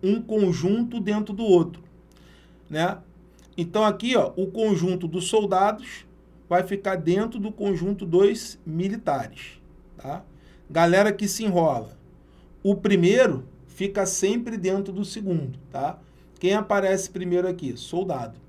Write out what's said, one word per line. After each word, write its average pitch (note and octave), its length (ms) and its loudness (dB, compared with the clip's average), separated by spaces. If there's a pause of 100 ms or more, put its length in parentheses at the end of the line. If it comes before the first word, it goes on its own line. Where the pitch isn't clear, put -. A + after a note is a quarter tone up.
Um G#3+ 180 2
conjunto G#3+ 760 0
dentro G#3 340 -2
do G#3+ 100 -6
outro, F3 400 4 (840)
né? F3 300 -2 (580)
Então, F3 260 0
aqui, G#3+ 320 0
ó, A3 200 2
o F#3 120 -2
conjunto F#3 600 0
dos E3+ 200 -4
soldados G#3 800 0 (420)
vai F3+ 140 2
ficar G3 340 -4
dentro G3 440 0
do G#3 120 -6
conjunto G3 540 -2
dos G3 600 2
militares, D#3+ 920 -4 (380)
tá? C#3+ 260 -12 (460)
Galera F3 420 6
que G3+ 160 -4
se A3 160 -6
enrola. D#3+ 540 0 (640)
O G3+ 140 4
primeiro G3 680 4 (220)
fica G3 380 -4
sempre A3+ 520 -2
dentro F#3+ 360 -2
do G3 100 -6
segundo, F3 540 -6 (140)
tá? C#3+ 280 -6 (400)
Quem F#3 140 2
aparece G3 560 0
primeiro F3+ 380 -2
aqui? C#3+ 300 -6
Soldado. D#3 720 -6